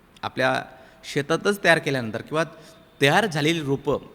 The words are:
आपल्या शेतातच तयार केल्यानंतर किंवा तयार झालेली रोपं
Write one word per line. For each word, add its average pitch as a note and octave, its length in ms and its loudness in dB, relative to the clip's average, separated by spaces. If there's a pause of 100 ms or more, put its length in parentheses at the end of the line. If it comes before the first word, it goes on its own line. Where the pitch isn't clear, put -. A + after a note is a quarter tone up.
(240)
आपल्या B2+ 400 -2 (500)
शेतातच E3 500 -2
तयार E3 140 6
केल्यानंतर B2+ 440 -4
किंवा D#3 220 -2 (580)
तयार E3+ 240 4
झालेली D#3+ 360 0
रोपं C#3 360 -2 (180)